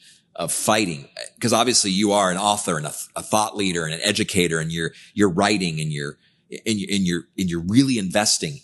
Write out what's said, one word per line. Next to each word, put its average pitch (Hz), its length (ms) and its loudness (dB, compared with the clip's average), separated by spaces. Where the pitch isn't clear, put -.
of 85 160 -6
fighting, 90 560 0
'cause 117 120 0
obviously 113 380 2
you 101 220 2
are 101 180 4
an 90 60 0
author 104 400 0
and 76 100 -6
a, - 80 -10
a 82 60 -8
thought 107 340 0
leader 90 280 -2
and 78 100 -4
an 82 80 -8
educator, 92 560 0
and 80 120 -4
you're, 82 220 -4
you're 101 160 4
writing 92 500 0
and 78 120 -4
you're, 73 260 -8
and, 110 280 -4
and 98 280 0
you're, 87 180 -2
and 95 120 -2
you're 85 160 -2
really 127 320 4
investing 95 640 0